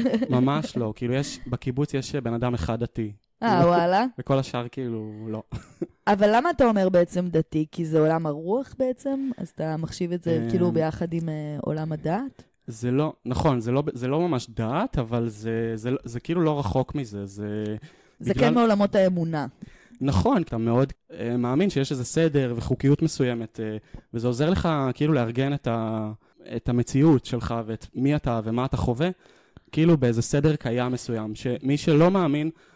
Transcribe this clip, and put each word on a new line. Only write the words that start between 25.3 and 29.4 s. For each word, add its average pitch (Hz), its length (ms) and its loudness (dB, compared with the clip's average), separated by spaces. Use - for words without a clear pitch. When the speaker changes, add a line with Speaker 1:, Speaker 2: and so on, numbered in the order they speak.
Speaker 2:
את 139 140 -6
ה-, 110 440 -4
את 117 140 -6
המציאות 131 560 4
שלך 120 280 -4
ואת 110 200 -8
מי 139 200 2
אתה 120 280 -2
ומה 117 220 0
אתה 131 120 -4
חווה, 127 320 0